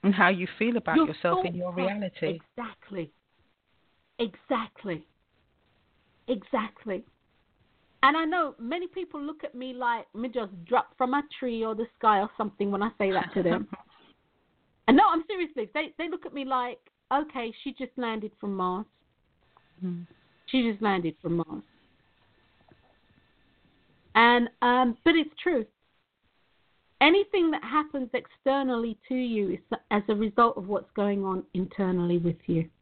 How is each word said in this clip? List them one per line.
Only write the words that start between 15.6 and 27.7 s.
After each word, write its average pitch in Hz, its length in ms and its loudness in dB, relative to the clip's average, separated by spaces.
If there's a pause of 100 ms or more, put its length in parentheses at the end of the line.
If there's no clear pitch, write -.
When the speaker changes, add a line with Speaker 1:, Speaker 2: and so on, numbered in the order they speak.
Speaker 2:
they, 311 240 -6
they 330 140 -6
look 339 160 -8
at - 80 -14
me 277 100 -6
like, 254 340 -4 (320)
"Okay, 262 520 -2
she 269 100 -8
just 254 240 -12
landed 220 420 -6
from 202 160 -6
Mars." 185 300 -2 (1000)
Speaker 1:
Mm. 175 240 -6 (380)
Speaker 2:
She 240 260 0
just 208 120 -6
landed 185 400 0
from 165 160 -2
Mars. 160 240 -8 (2500)
And, 240 340 6 (120)
um, 247 420 2
but 330 120 6
it's 311 160 0 (120)
true. 285 220 0 (1400)
Anything 349 500 4
that 302 140 -4
happens 277 500 -4